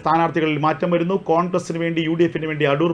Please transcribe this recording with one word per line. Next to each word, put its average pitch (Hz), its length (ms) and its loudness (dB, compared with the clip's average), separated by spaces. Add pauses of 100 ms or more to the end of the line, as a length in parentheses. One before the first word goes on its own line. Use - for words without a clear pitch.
സ്ഥാനാർത്ഥികളിൽ 160 640 0
മാറ്റം 160 300 0
വരുന്നു. 170 220 0 (140)
കോൺഗ്രസിന് 170 520 -2
വേണ്ടി, 165 260 -2
യു 165 100 0
ഡി 170 100 4
എഫിന് 160 220 -4
വേണ്ടി 151 220 0
അടൂർ 165 200 2